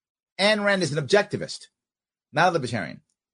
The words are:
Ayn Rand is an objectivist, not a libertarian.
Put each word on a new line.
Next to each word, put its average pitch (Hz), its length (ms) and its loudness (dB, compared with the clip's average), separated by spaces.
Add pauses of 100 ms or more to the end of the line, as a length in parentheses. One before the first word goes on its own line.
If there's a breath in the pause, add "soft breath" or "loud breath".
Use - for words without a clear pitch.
(400)
Ayn 208 240 2
Rand 202 180 2
is 151 100 -2
an 147 140 -4
objectivist, 135 600 0 (640)
not 165 180 2
a - 20 2
libertarian. 123 500 -6 (320)